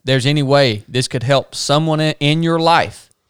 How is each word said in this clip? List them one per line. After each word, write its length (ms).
there's 200
any 180
way 440
this 220
could 140
help 300
someone 460
in, 200
in 240
your 160
life, 500